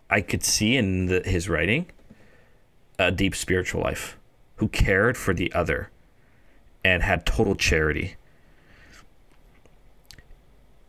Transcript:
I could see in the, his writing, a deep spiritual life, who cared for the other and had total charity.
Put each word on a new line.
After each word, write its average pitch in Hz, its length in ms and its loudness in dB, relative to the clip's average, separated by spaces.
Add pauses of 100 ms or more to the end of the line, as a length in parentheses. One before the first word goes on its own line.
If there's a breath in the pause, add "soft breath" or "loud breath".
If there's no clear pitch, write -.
(100)
I 104 120 2
could - 200 -4
see 110 340 2
in 95 300 0
the, 92 140 2
his 90 280 -2
writing, 90 380 0 (1120 soft breath)
a 92 140 2
deep 92 240 0
spiritual 90 460 -2
life, - 360 -6 (380)
who 110 100 -2
cared 107 500 2
for - 160 -2
the 87 200 -4
other 80 380 -2 (920 soft breath)
and 90 220 2
had 92 220 0
total 104 280 2
charity. 78 600 0 (2750 soft breath)